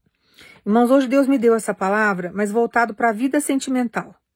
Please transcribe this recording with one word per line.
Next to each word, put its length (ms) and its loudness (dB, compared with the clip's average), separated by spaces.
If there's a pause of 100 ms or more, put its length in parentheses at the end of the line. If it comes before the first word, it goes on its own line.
(640)
Irmãos, 240 2
hoje 160 4
Deus 220 2
me 100 2
deu 160 2
essa 200 -4
palavra, 600 -2
mas 160 -4
voltado 440 0
pra 180 0
vida 300 -2
sentimental. 760 -4 (200)